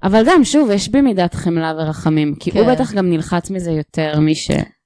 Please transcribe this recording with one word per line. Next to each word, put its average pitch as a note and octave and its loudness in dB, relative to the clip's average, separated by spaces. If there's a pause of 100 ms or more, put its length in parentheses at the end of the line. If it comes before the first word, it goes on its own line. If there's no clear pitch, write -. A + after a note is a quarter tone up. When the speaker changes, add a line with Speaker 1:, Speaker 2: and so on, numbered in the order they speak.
Speaker 1:
אבל G#3+ 4
גם, F4 6
שוב, C#4 2
יש G3+ -2
בי C4 2
מידת F#3+ 0
חמלה E3 -2
ורחמים, D#3 -2
כי F3+ -6
הוא G#3 2
Speaker 2:
כן. B3 2
Speaker 1:
בטח B3 -4
גם F#3+ 0
נלחץ E3+ -4
מזה F3+ -6
יותר D3+ -4
מש- D#3 0 (340)